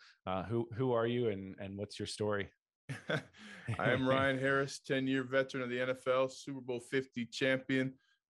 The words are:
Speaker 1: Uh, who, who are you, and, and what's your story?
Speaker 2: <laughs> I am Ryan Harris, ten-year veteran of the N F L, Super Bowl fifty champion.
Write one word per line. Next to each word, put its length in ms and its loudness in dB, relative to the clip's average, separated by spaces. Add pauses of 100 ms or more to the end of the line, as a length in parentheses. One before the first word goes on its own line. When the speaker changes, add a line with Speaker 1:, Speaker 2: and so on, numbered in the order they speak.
(260)
Speaker 1:
Uh, 180 -2
who, 300 -2
who 180 0
are 160 4
you, 220 2
and, 280 -6
and 200 -8
what's 200 -8
your 80 -4
story? 440 -2 (400)
Speaker 2:
<laughs> 200 -8
I 840 -2
am 160 2
Ryan 300 4
Harris, 480 0
ten-year 380 2
veteran 400 0
of 60 -4
the 100 -2
N 100 0
F 160 -4
L, 220 4
Super 320 -8
Bowl 220 -4
fifty 440 -2
champion. 680 2 (360)